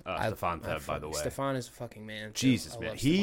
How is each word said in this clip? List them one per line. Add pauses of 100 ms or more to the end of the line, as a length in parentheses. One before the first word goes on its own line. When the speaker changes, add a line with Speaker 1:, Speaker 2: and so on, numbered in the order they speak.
Speaker 1:
uh,
Speaker 2:
I,
Speaker 1:
Stefan
Speaker 2:
I
Speaker 1:
Theb,
by
Speaker 2:
fuck,
Speaker 1:
the
way.
Speaker 2:
Stefan
is
a
fucking
man,
too. (140)
Speaker 1:
Jesus,
Speaker 2:
I
Speaker 1:
man.
Speaker 2:
love
Speaker 1:
He